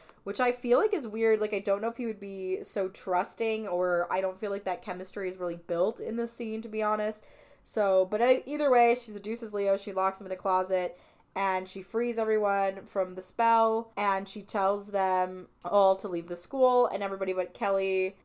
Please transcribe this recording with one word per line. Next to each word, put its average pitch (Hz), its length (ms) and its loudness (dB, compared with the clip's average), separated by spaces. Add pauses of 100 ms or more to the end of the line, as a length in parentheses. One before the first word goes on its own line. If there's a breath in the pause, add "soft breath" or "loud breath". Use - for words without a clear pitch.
(240 loud breath)
which 202 160 -4
I 247 100 2
feel 247 280 2
like 415 160 2
is 269 120 -2
weird. 220 360 2
Like, 208 100 -2
I 202 60 0
don't 202 240 -2
know 226 60 -2
if 226 100 -8
he 247 80 -4
would 214 140 -8
be 190 420 -6
so 196 260 -4
trusting, 214 800 -2
or 180 420 0
I 190 120 0
don't 190 160 -4
feel 208 120 -4
like 202 140 -4
that 180 160 -4
chemistry 185 480 -8
is 185 80 -8
really 175 200 -4
built 175 440 -2
in 220 160 -6
this 233 160 -4
scene, 220 300 -8
to 220 80 -12
be 214 120 -4
honest. 214 400 -2 (420 loud breath)
So, 190 420 4
but 208 160 0
e-, 254 240 6
either 294 240 2
way, 240 240 8
she 247 160 -8
seduces 208 420 -8
Leo, 202 240 2
she 196 160 -6
locks 190 300 -2
him 196 40 -12
in 185 60 -8
a 185 40 -6
closet, 185 600 0 (380 loud breath)
and 190 320 0
she 196 140 -12
frees 226 360 -2
everyone 202 680 0
from 185 280 -2
the 185 80 -10
spell, 226 760 2
and 196 320 -2
she 208 140 -12
tells 202 460 -2
them 185 580 0 (180)
all 196 300 6
to 190 140 -8
leave 170 180 -6
the 175 100 -8
school, 254 500 4
and 202 140 -2
everybody 196 320 -2
but 185 220 -4
Kelly 190 720 0